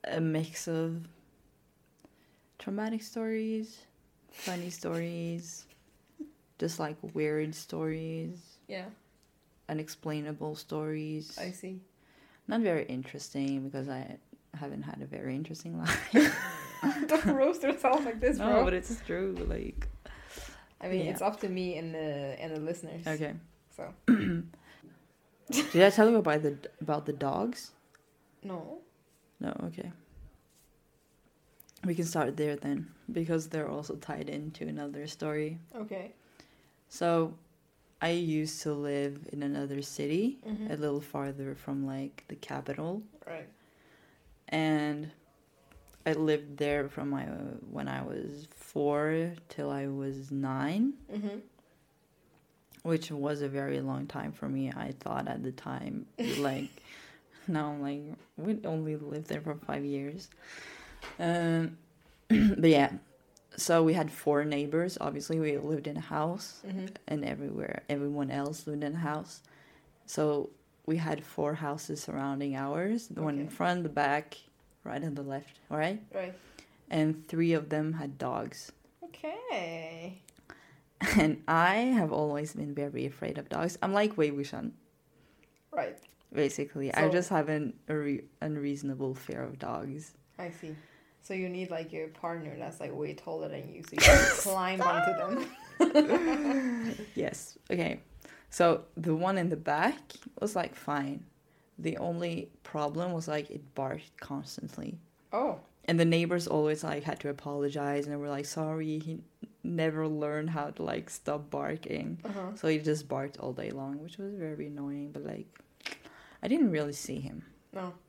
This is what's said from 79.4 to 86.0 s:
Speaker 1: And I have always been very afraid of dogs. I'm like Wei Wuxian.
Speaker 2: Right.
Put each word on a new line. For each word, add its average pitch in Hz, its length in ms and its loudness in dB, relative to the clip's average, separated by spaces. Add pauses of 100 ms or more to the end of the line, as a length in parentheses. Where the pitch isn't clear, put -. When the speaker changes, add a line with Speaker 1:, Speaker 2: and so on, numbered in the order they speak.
Speaker 1:
And 151 280 6
I 170 300 6 (240)
have 156 120 2
always 151 420 0
been 147 200 -4
very 139 300 -2
afraid - 320 -4
of 143 140 -8
dogs. 175 320 0
I'm 190 100 2
like 208 240 4
Wei 151 140 6
Wuxian. 139 400 -4 (1000)
Speaker 2:
Right. - 280 -2 (340)